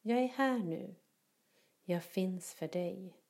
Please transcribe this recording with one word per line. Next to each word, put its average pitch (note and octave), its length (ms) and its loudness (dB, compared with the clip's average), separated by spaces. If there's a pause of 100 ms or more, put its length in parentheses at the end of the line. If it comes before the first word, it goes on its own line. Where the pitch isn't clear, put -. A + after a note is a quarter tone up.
Jag A#3 180 2
är B3+ 100 4
här C4 300 2
nu. F3 360 -4 (880)
Jag F3 200 0
finns F#3 500 -2
för D#3+ 140 -4
dig. F3+ 600 -4